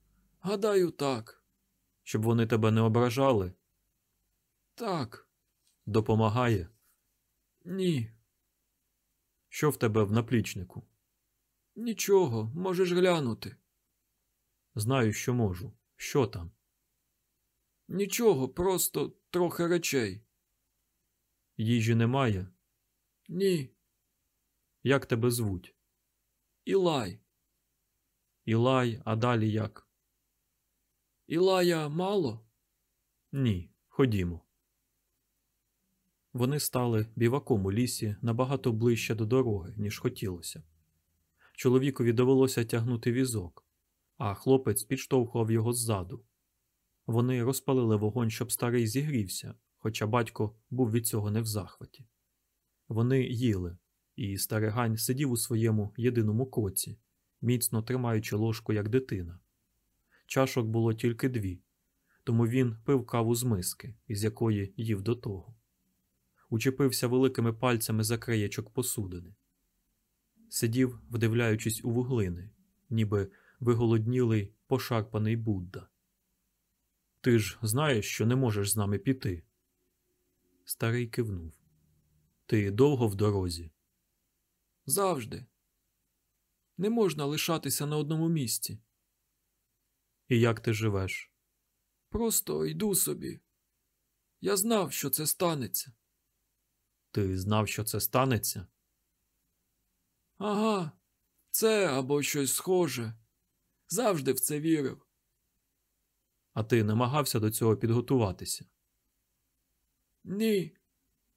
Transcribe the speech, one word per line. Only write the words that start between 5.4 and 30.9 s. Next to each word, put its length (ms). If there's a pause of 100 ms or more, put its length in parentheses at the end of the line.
"Допомагає?" 800 (960)
"Ні". 480 (1400)
"Що 220
в 60
тебе 260
в 100
наплічнику?" 760 (920)
"Нічого, 760
можеш 380
глянути". 640 (1200)
"Знаю, 380
що 220
можу. 380 (240)
Що 300
там?" 260 (1400)
"Нічого, 600
просто 600 (220)
трохи 360
речей". 560 (1300)
"Їжі 380
немає?" 540 (800)
"Ні". 420 (1120)
"Як 240
тебе 240
звуть?" 440 (920)
"Ілай". 560 (1200)
"Ілай, 600
а 120
далі 340
як?" 380 (1400)